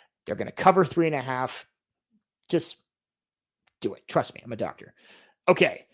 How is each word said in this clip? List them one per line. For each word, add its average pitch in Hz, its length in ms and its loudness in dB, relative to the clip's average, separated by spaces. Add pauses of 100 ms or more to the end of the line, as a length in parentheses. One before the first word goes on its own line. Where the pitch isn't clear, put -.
(240)
They're - 120 -6
gonna 98 160 -8
cover 190 320 4
three 165 220 0
and 156 100 0
a 135 40 -2
half. 127 460 -6 (840)
Just - 280 -2 (1040)
do 101 140 -4
it. - 120 -20
Trust - 280 0
me, - 100 -20
I'm 120 80 -12
a 107 40 -6
doctor. - 380 -8 (540)
Okay. 175 460 2